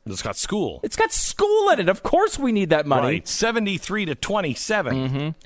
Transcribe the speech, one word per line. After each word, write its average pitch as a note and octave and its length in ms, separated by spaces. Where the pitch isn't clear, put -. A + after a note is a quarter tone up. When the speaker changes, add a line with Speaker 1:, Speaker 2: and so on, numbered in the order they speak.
Speaker 1:
It's G2 160
got G#2 140
school. D3+ 480
Speaker 2:
It's - 140
got A4 160
school G#4 560
in D4+ 100
it. E3+ 80
Of G3 160
course G4 340
we C4+ 140
need G3 200
that D3+ 140
money. C3+ 220
Speaker 1:
Right. G2+ 200
Seventy-three G#3+ 800
to C#3+ 80
twenty-seven. F#3 760
Speaker 2:
Mm-hmm. C3+ 360